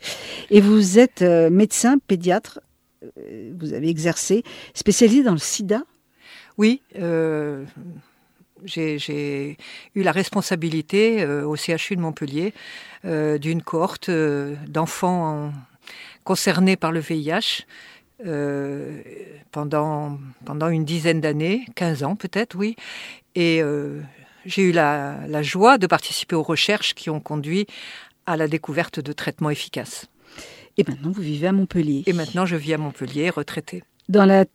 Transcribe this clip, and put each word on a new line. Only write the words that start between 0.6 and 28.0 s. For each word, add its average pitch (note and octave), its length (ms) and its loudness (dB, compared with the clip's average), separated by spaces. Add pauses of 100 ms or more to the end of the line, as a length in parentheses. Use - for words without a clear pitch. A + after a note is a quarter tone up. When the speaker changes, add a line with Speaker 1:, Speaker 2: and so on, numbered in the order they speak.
Speaker 1:
vous G3+ 380 6
êtes, B3 240 6
euh, E3 280 6
médecin, G#3+ 480 4
pédiatre, F3+ 600 -2 (580)
euh, A2+ 420 -14
vous D#3 140 -6
avez D#3 160 -2
exercé, E3+ 520 0 (300)
spécialisé A#3 500 6
dans A3+ 100 4
le D#3 60 2
sida ? G#3 440 -2 (760)
Speaker 2:
Oui, A3+ 240 4 (180)
euh, D#3 680 -2 (1000)
j'ai, D#3 340 -4
j'ai C#3+ 600 -6 (360)
eu G3 80 0
la F#3 100 4
responsabilité, F#3 1080 0
euh, D3 260 -2
au D3+ 80 -2
C E3 200 -2
H - 180 -4
U F#3+ 40 -2
de F3 40 -2
Montpellier, D#3+ 540 -4 (500)
euh, D3+ 320 0
d'une D#3 240 -2
cohorte, E3+ 480 -4
euh, D3 460 0 (140)
d'enfants D#3+ 800 -2
en-, D3 40 -8 (680)
concernés F#3 540 2
par D#3+ 160 -2
le E3 80 -2
V D#3+ 180 -4
I D3 80 -4
H, F3+ 380 -4 (600)
euh, C#3+ 800 -6 (480)
pendant, D3 680 -4 (280)
pendant D3+ 220 -4
une D#3+ 180 0
dizaine D#3+ 340 0
d'années, D#3+ 540 -2
quinze D#3 300 -2
ans F3+ 120 -2
peut-être, G3+ 400 -6
oui. G#3 180 -4 (600)
Et, E3+ 260 2
euh, D3 400 -2 (460)
j'ai G3 160 -2
eu F3+ 100 4
la, D3 460 2 (100)
la D3+ 140 -2
joie G3+ 340 6
de F#3 100 0
participer - 500 0
aux D#3+ 60 2
recherches - 520 0
qui - 160 -8
ont D3+ 100 -4
conduit D3+ 460 -4 (580)